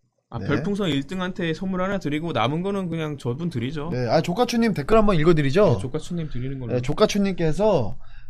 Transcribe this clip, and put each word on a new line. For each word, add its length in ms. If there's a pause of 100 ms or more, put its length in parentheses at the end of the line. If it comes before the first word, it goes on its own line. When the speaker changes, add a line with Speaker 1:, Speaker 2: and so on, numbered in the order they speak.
(320)
Speaker 1:
아, 80
Speaker 2:
네. 80
Speaker 1:
별풍선 420
일 180
등한테 460
선물 300
하나 160
드리고 320
남은 320
거는 260
그냥 300
저분 300
드리죠. 420
Speaker 2:
네, 180
아, 120
조카추님 520
댓글 240
한번 200
읽어드리죠. 560
Speaker 1:
네, 60
조카추님 500
드리는 300
걸로. 140
Speaker 2:
네, 80
조카추님께서, 1160 (320)